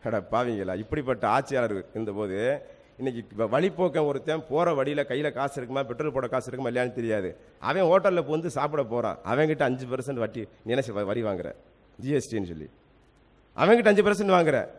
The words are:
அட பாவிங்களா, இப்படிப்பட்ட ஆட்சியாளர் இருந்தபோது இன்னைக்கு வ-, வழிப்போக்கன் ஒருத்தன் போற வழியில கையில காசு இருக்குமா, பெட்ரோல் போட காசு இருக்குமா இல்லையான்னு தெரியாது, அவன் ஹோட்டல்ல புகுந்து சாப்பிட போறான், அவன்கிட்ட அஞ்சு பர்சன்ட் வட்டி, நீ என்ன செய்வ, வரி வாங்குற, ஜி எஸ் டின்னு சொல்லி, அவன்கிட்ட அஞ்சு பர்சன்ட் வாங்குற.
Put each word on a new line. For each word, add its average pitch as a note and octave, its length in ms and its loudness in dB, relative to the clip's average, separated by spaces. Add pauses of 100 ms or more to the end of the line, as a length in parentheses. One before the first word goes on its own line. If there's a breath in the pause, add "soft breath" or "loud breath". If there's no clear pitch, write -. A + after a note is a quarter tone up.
அட A2+ 140 -2 (120)
பாவிங்களா, A2 460 -2
இப்படிப்பட்ட A#2+ 520 -4
ஆட்சியாளர் B2 480 0 (180)
இருந்தபோது G#2 460 -4 (580 loud breath)
இன்னைக்கு A#2+ 240 -6 (160)
வ-, A2 120 0
வழிப்போக்கன் D#3+ 560 2
ஒருத்தன் D3+ 420 -2
போற E3 260 2
வழியில C#3+ 280 0
கையில D3 300 -2
காசு C3+ 240 -4
இருக்குமா, C3 260 -4
பெட்ரோல் B2+ 300 -4
போட B2+ 140 -2
காசு B2 200 -2
இருக்குமா B2+ 240 -4
இல்லையான்னு B2 220 0
தெரியாது, A2 360 -2 (300 loud breath)
அவன் D#3 240 0
ஹோட்டல்ல F3+ 400 4
புகுந்து D#3+ 280 -2
சாப்பிட D3 320 -2
போறான், A2+ 420 -2
அவன்கிட்ட D3 380 2
அஞ்சு B2+ 240 0
பர்சன்ட் B2+ 360 -4
வட்டி, A2 200 -4 (200 loud breath)
நீ A2+ 80 -6
என்ன C3 120 2
செய்வ, G#2 220 -2
வரி A2 180 0
வாங்குற, F2+ 300 -2 (460)
ஜி B2+ 120 -4
எஸ் C3 240 0
டின்னு F#2+ 180 -2
சொல்லி, D#2 160 -12 (880)
அவன்கிட்ட G#3 360 6
அஞ்சு G3+ 100 6
பர்சன்ட் G3 340 4
வாங்குற. D#3 220 4 (200)